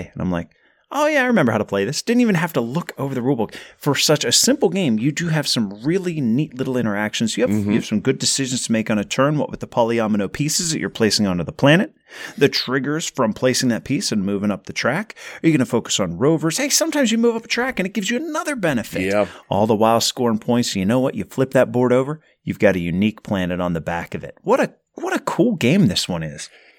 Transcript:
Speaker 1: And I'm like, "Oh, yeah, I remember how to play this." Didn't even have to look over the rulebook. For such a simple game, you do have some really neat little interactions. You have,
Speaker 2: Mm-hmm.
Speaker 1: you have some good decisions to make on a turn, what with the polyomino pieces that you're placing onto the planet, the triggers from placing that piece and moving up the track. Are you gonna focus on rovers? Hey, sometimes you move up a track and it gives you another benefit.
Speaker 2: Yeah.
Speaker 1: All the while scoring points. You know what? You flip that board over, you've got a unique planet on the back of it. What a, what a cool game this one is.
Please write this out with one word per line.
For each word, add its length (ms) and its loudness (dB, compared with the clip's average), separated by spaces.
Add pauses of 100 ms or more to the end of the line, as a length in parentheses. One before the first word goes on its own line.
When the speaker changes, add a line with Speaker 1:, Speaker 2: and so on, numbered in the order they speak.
(120)
Speaker 1:
And 80 -10
I'm 100 -2
like, 200 -4 (400)
"Oh, 160 0
yeah, 160 2
I 40 0
remember 260 4
how 60 2
to 60 0
play 220 0
this." 160 -4
Didn't 180 2
even 140 4
have 180 0
to 80 0
look 380 -4
over 160 -4
the 80 -4
rulebook. 320 0 (240)
For 160 0
such 320 2
a 60 -2
simple 360 4
game, 300 2
you 120 0
do 180 -4
have 200 0
some 340 -2
really 380 -2
neat 340 0
little 220 -4
interactions. 640 -2
You 60 2
have, 60 2
Speaker 2:
Mm-hmm. 200 0
Speaker 1:
you 60 4
have 100 -2
some 140 0
good 180 0
decisions 480 -2
to 60 0
make 180 0
on 80 0
a 60 -2
turn, 340 0
what 120 -2
with 100 -10
the 60 -10
polyomino 640 0
pieces 420 -2
that 80 -2
you're 100 -2
placing 360 2
onto 180 0
the 80 -10
planet, 420 4 (440)
the 100 6
triggers 640 -4
from 220 0
placing 380 0
that 140 -2
piece 280 -2
and 120 0
moving 280 0
up 140 -8
the 60 -14
track. 440 -4 (260)
Are 60 4
you 40 4
gonna 140 4
focus 320 -2
on 200 -2
rovers? 400 2
Hey, 100 -2
sometimes 420 2
you 80 0
move 160 2
up 120 -8
a 20 -20
track 320 -4
and 80 -2
it 40 -18
gives 180 -4
you 80 -2
another 360 -4
benefit. 480 -2
Speaker 2:
Yeah. 240 0 (220)
Speaker 1:
All 180 2
the 80 4
while 260 4
scoring 380 0
points. 380 0
You 80 0
know 160 2
what? 160 -2
You 80 -4
flip 280 -2
that 200 4
board 200 4
over, 280 0 (240)
you've 160 -6
got 160 6
a 40 -2
unique 440 0
planet 360 -2
on 120 0
the 80 -2
back 340 -6
of 80 -8
it. 200 -14
What 180 2
a, 140 -2 (200)
what 220 -6
a 20 0
cool 380 0
game 320 4
this 200 -4
one 140 -4
is. 260 -12 (300)